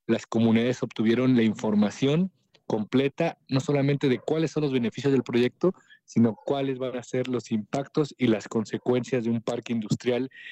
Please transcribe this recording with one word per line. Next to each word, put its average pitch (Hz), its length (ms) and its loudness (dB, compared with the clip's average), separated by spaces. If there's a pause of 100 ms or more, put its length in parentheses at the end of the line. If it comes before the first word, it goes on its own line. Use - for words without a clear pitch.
las 113 180 0
comunidades 117 560 2
obtuvieron 123 540 2
la 113 80 4
información 110 880 0 (340)
completa, 135 720 -2 (100)
no 135 120 0
solamente 143 480 0
de 123 100 2
cuáles 160 320 -2
son 151 140 -2
los 139 80 -2
beneficios 127 400 0
del 131 100 4
proyecto, 123 500 0 (320)
sino 117 300 2
cuáles 135 440 -4
van 127 180 -6
a 120 60 -8
ser 127 260 -4
los 120 240 -4
impactos 139 680 -4
y 127 80 0
las 107 220 0
consecuencias 117 760 -2
de 117 60 0
un 117 120 -2
parque 120 300 -6
industrial 120 580 -2 (220)